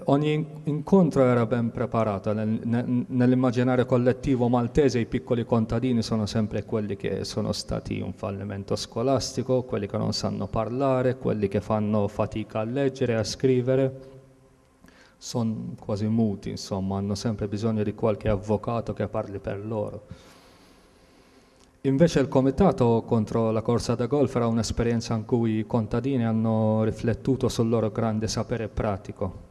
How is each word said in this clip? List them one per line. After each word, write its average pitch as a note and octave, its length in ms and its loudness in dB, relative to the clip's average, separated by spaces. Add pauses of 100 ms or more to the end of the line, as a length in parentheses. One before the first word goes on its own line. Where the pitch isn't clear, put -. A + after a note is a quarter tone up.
ogni D3+ 280 2
in-, D#3 120 -2 (200)
incontro D3 580 4
era B2 220 4
ben A#2 260 0
preparato. A2 600 -2
Nel, A2 320 -2
ne-, B2 440 0
nell'immaginario B2+ 800 2
collettivo B2 640 2
maltese B2 500 2
i A2+ 80 -2
piccoli A#2+ 380 -2
contadini A#2 580 2
sono A2 240 -2
sempre G#2+ 360 -2
quelli G#2 320 -4
che F#2+ 280 -4
sono G#2+ 280 -4
stati A2+ 480 -4
un G2 140 -6
fallimento G2+ 640 -6
scolastico, B2 880 0
quelli G#2+ 240 -4
che G#2+ 100 -4
non A2 160 0
sanno G#2 320 -4
parlare, B2+ 720 0
quelli G#2+ 300 0
che G2+ 140 0
fanno G#2+ 460 0
fatica G#2+ 520 -4
a G#2+ 40 -2
leggere C3 500 0
e - 20 2
a A2 80 2
scrivere. C3 920 0 (1040)
Son A#2 600 -4
quasi G#2+ 280 -4
muti, A2 440 0
insomma, G2 460 -4
hanno G2+ 180 -2
sempre G#2+ 320 -4
bisogno G#2+ 340 -2
di G#2 140 -2
qualche A2 340 0
avvocato G#2+ 640 -2
che G2+ 140 -4
parli G2+ 320 -6
per G2+ 260 -8
loro. G#2 400 -6 (1800)
Invece C#3+ 320 4
il C3 80 2
comitato C3 800 4
contro A2+ 420 2
la A2 120 0
corsa A#2+ 340 0
da A#2+ 120 -2
golf C#3+ 280 2
era A#2+ 100 2
un'esperienza A#2 680 0
in G#2+ 100 -2
cui A2+ 340 2
i G#2+ 60 -2
contadini A#2+ 600 0
hanno A2 580 2
riflettuto A#2 640 0
sul A2+ 220 0
loro A2 220 2
grande A2 360 -2
sapere A2+ 400 -4
pratico - 840 -4